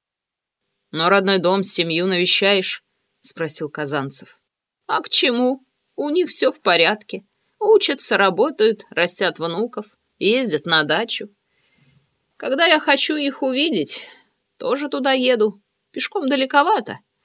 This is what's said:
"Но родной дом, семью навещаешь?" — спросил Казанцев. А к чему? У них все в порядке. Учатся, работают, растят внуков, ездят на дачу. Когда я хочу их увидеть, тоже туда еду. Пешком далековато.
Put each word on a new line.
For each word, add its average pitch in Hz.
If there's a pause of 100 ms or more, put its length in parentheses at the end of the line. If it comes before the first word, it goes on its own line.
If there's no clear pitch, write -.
(920)
"Но 165
родной 196
дом, 185
семью 170
навещаешь?" — 185 (380)
спросил -
Казанцев. 143 (500)
А -
к -
чему? 254 (360)
У 294
них 339
все -
в -
порядке. 185 (380)
Учатся, 415
работают, 214
растят 175
внуков, 196 (340)
ездят 208
на 160
дачу. 202 (1080)
Когда 277
я 330
хочу 294
их 277
увидеть, 262 (540)
тоже 277
туда 269
еду. 247 (300)
Пешком 285
далековато. 285 (240)